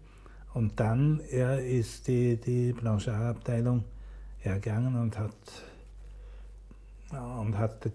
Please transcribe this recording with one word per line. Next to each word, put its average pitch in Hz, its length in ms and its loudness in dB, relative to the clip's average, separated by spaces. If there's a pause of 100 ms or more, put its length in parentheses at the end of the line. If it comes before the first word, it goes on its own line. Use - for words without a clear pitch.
(540)
Und 113 260 0
dann, 135 400 4 (120)
äh, 127 480 2
ist - 280 -2
die, 123 300 4
die 123 340 2
Blanchard-Abteilung 117 1120 2 (560)
hergegangen 110 560 0
und 117 240 0
hat, 107 160 -2 (1800)
ja, 123 280 -6
und 107 180 0
hat 110 380 0